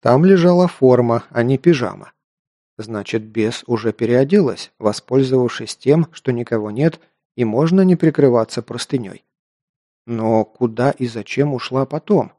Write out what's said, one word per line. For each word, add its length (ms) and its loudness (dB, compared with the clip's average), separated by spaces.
Там 240 2
лежала 420 4
форма, 600 2
а 140 -2
не 140 0
пижама. 540 -2
Значит, 440 -6
Бес 440 -4
уже 240 -2
переоделась, 880 0
воспользовавшись 960 -2
тем, 380 0
что 180 -6
никого 400 -6
нет, 300 -2
и 80 -4
можно 380 2
не 160 4
прикрываться 640 0
простынёй. 640 -10
Но 400 0
куда 460 -2
и 140 -6
зачем 480 -4
ушла 320 -4
потом? 540 -2